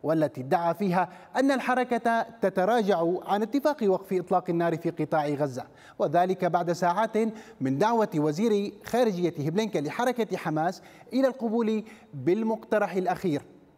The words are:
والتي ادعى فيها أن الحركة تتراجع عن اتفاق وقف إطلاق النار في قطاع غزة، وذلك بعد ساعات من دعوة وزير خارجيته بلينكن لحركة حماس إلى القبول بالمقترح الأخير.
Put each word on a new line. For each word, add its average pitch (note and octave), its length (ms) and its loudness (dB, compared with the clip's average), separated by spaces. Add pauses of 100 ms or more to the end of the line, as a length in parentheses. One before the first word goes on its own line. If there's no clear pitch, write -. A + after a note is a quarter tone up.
والتي D3 380 0
ادعى E3+ 340 0
فيها F3+ 340 0 (280)
أن C4+ 140 2
الحركة A#3+ 720 0
تتراجع F#3+ 800 2 (220)
عن G3+ 160 0
اتفاق C#4 400 0
وقف F#3+ 300 0
إطلاق F3+ 380 0
النار E3+ 260 2
في E3+ 140 -2
قطاع D#3 380 0
غزة، C3+ 360 -2 (340)
وذلك F#3 460 2
بعد F3 280 0
ساعات F#3+ 440 0 (440)
من C3 180 0
دعوة G#3+ 380 2
وزير G3+ 560 0 (120)
خارجيته F3 680 0
بلينكن F3+ 340 -2
لحركة F#3 520 -2
حماس E3 460 -2 (300)
إلى C4 160 4
القبول A3 560 0 (300)
بالمقترح G3+ 760 0
الأخير. F3+ 500 -2 (360)